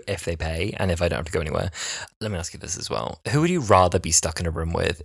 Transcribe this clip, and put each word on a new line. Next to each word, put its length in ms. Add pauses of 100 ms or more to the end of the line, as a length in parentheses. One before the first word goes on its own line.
if 160
they 100
pay 420
and 140
if 100
I 60
don't 120
have 80
to 40
go 80
anywhere." 320 (480)
Let 120
me 60
ask 160
you 60
this 180
as 120
well. 400
Who 120
would 80
you 120
rather 360
be 140
stuck 300
in 40
a 60
room 220
with 320